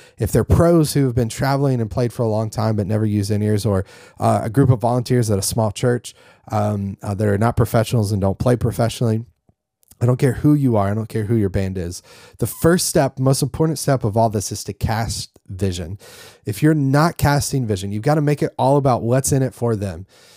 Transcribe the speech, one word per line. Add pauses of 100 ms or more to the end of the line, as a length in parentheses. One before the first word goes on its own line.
(180)
if
they're
pros
who
have
been
traveling
and
played
for
a
long
time
but
never
use
in-ears,
or, (340)
uh,
a
group
of
volunteers
at
a
small
church, (360)
um,
uh,
that
are
not
professionals
and
don't
play
professionally. (760)
I
don't
care
who
you
are.
I
don't
care
who
your
band
is. (380)
The
first
step,
most
important
step
of
all
this
is
to
cast (160)
vision. (480)
If
you're
not
casting
vision,
you've
gotta
make
it
all
about
what's
in
it
for
them. (320)